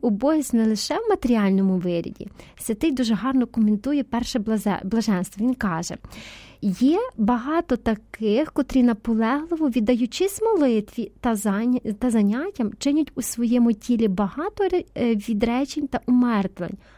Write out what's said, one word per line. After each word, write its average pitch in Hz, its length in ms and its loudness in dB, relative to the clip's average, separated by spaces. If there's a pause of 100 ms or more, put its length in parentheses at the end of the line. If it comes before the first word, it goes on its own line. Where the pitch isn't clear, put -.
убогість 254 540 0
не 226 120 4
лише 220 280 0
в 453 160 -2
матеріальному 196 680 2
вигляді. 175 500 -4 (320)
Святий 254 320 -2
дуже 240 220 0
гарно 247 320 0
коментує 226 580 0
перше - 340 -4
блазе-, 208 460 0
блаженство. 208 640 -2
Він 254 80 0
каже: 175 420 -4 (640)
«Є 254 360 2 (180)
багато 247 600 0
таких, 220 760 -2
котрі 262 300 2
наполегливо, 240 840 0
віддаючись 247 720 0
молитві 254 800 0
та 233 140 0
заня-, 220 640 -2
та 254 120 0
заняттям, 226 680 0
чинять 285 360 0
у 262 80 -6
своєму 233 500 2
тілі 226 360 0
багато 233 600 -2
ре-, 359 160 0 (120)
е, 233 180 0
відречень 233 760 -2
та - 180 -6
умертвень. 220 720 0 (220)